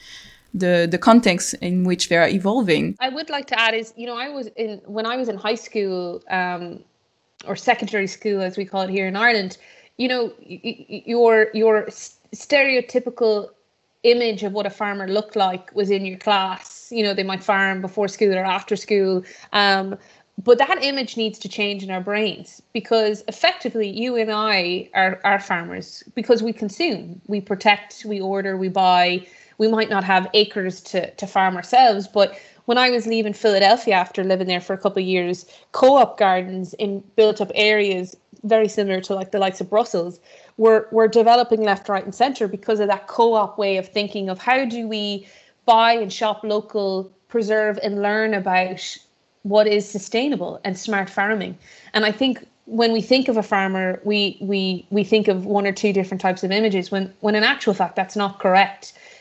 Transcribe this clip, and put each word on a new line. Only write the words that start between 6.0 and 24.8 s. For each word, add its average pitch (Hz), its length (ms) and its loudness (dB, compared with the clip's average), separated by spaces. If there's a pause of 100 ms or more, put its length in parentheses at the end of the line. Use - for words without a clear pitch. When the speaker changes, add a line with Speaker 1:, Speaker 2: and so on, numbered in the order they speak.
Speaker 2:
um, 180 540 -6 (640)
or 196 100 -8
secondary 214 520 0
school, 196 340 -4
as 185 160 -6
we 196 80 -6
call 190 160 -4
it 190 80 -4
here 190 180 -2
in 190 80 -6
Ireland, 208 420 0 (400)
you 254 100 -2
know, 247 320 -4
y-, - 240 -18
y-, 220 420 -12
your, 226 480 4
your 220 340 2
s-, - 300 -18 (180)
stereotypical 247 1120 0 (540)
image 233 400 2
of 196 100 -6
what 202 120 -4
a 196 40 -4
farmer 202 380 -6
looked 208 280 -2
like 185 400 -2
was 202 160 0
in 196 140 0
your 185 120 -8
class. 190 720 -4
You 226 120 -2
know, 202 100 0
they 196 100 -2
might 190 200 -6
farm 196 380 0
before 196 260 -4
school 196 260 0
or 185 120 -2
after 190 300 -2
school. 190 480 0 (300)
Um, 196 440 2 (460)
but 233 160 6
that 302 240 0
image 269 340 -4
needs 220 220 -4
to 196 100 -12
change 202 340 -4
in 190 80 -8
our 185 100 -4
brains, 202 600 -6 (120)
because 214 540 0
effectively 226 640 -2
you 240 260 -4
and 220 160 -2
I 196 600 -2